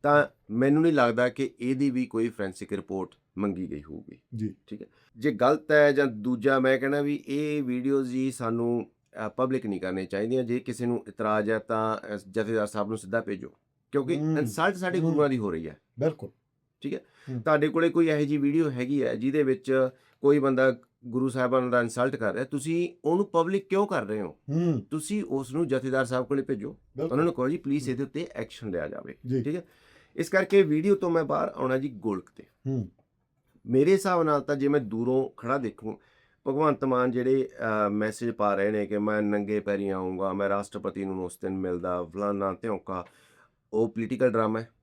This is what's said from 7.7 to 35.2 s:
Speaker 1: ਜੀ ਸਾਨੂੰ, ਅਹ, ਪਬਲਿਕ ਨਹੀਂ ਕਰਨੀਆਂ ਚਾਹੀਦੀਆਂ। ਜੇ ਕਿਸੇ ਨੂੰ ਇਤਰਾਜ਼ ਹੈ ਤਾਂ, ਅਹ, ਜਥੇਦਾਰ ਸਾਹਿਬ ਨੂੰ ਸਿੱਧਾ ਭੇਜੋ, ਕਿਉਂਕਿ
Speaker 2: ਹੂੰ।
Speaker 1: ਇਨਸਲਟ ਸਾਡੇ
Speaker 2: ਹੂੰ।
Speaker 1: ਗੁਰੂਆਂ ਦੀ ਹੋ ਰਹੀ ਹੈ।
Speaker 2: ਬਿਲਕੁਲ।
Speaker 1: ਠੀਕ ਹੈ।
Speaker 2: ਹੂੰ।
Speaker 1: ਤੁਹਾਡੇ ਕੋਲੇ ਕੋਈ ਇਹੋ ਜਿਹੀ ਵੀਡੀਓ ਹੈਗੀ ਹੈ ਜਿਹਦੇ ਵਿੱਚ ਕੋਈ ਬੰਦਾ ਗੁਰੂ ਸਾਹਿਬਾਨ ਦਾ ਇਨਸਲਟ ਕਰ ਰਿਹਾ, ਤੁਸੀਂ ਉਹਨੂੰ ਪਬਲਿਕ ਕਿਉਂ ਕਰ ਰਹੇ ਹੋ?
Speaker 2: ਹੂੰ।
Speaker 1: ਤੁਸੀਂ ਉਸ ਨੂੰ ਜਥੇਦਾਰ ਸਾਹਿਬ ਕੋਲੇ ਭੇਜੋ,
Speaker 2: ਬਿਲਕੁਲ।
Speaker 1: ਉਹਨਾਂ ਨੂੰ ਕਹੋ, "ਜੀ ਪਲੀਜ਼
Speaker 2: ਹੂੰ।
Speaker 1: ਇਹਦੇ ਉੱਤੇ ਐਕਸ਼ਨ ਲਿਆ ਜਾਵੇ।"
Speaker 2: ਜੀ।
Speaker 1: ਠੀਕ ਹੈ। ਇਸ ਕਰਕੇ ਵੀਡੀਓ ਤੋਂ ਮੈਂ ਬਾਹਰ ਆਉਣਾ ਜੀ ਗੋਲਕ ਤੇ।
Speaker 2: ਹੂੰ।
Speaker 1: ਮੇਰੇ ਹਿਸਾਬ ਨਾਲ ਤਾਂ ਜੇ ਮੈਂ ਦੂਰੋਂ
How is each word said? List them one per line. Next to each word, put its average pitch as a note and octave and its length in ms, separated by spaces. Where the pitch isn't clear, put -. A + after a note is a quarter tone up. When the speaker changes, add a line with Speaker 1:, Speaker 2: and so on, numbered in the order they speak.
Speaker 1:
ਜੀ C3 220
ਸਾਨੂੰ, A#2 600
ਅਹ, - 360
ਪਬਲਿਕ B2+ 380
ਨਹੀਂ F#2+ 140
ਕਰਨੀਆਂ F#2 260
ਚਾਹੀਦੀਆਂ। A#2 380
ਜੇ A#2+ 160
ਕਿਸੇ B2 260
ਨੂੰ A#2+ 220
ਇਤਰਾਜ਼ G#2+ 420
ਹੈ A2 80
ਤਾਂ, A2 380
ਅਹ, G#2 220
ਜਥੇਦਾਰ G#2+ 360
ਸਾਹਿਬ G#2 220
ਨੂੰ A2 100
ਸਿੱਧਾ G2+ 220
ਭੇਜੋ, - 320
ਕਿਉਂਕਿ C#3+ 280
Speaker 2:
ਹੂੰ। D#3 180
Speaker 1:
ਇਨਸਲਟ D#3 380
ਸਾਡੇ F3+ 240
Speaker 2:
ਹੂੰ। E3 100
Speaker 1:
ਗੁਰੂਆਂ D3 180
ਦੀ C3 100
ਹੋ G#2 120
ਰਹੀ D#2+ 180
ਹੈ। D2+ 100
Speaker 2:
ਬਿਲਕੁਲ। D#3 300
Speaker 1:
ਠੀਕ C#3 140
ਹੈ। - 60
Speaker 2:
ਹੂੰ। B2 120
Speaker 1:
ਤੁਹਾਡੇ D3+ 260
ਕੋਲੇ E3 200
ਕੋਈ E3+ 200
ਇਹੋ D3+ 120
ਜਿਹੀ D3 160
ਵੀਡੀਓ D3 340
ਹੈਗੀ B2+ 320
ਹੈ - 120
ਜਿਹਦੇ C3+ 280
ਵਿੱਚ C3 460
ਕੋਈ C#3+ 180
ਬੰਦਾ C3 380
ਗੁਰੂ B2+ 220
ਸਾਹਿਬਾਨ B2+ 420
ਦਾ B2 100
ਇਨਸਲਟ B2 360
ਕਰ G#2+ 160
ਰਿਹਾ, A#2 120
ਤੁਸੀਂ D#3+ 440
ਉਹਨੂੰ F3+ 220
ਪਬਲਿਕ F#3 420
ਕਿਉਂ G3 180
ਕਰ E3 180
ਰਹੇ G#2 160
ਹੋ? F2+ 160
Speaker 2:
ਹੂੰ। D#3 400
Speaker 1:
ਤੁਸੀਂ D#3 340
ਉਸ C3 280
ਨੂੰ D#3+ 160
ਜਥੇਦਾਰ C3 360
ਸਾਹਿਬ B2+ 220
ਕੋਲੇ C#3 160
ਭੇਜੋ, B2+ 300
Speaker 2:
ਬਿਲਕੁਲ। - 400
Speaker 1:
ਉਹਨਾਂ C#3+ 120
ਨੂੰ E3+ 100
ਕਹੋ, B2+ 140
"ਜੀ E3 80
ਪਲੀਜ਼ C#3 280
Speaker 2:
ਹੂੰ। B2+ 80
Speaker 1:
ਇਹਦੇ A#2+ 100
ਉੱਤੇ D3 300
ਐਕਸ਼ਨ A2 380
ਲਿਆ D#2+ 180
ਜਾਵੇ।" - 260
Speaker 2:
ਜੀ। B2 160
Speaker 1:
ਠੀਕ D3 140
ਹੈ। F3 80
ਇਸ D#3 120
ਕਰਕੇ F#3+ 340
ਵੀਡੀਓ D#3+ 320
ਤੋਂ F#3+ 160
ਮੈਂ E3 140
ਬਾਹਰ D3+ 240
ਆਉਣਾ C3 300
ਜੀ C#3 100
ਗੋਲਕ G#2 480
ਤੇ। - 80
Speaker 2:
ਹੂੰ। B2 240
Speaker 1:
ਮੇਰੇ C3+ 260
ਹਿਸਾਬ F#3+ 300
ਨਾਲ D3+ 180
ਤਾਂ D3 160
ਜੇ C#3 120
ਮੈਂ C#3+ 120
ਦੂਰੋਂ A#2 560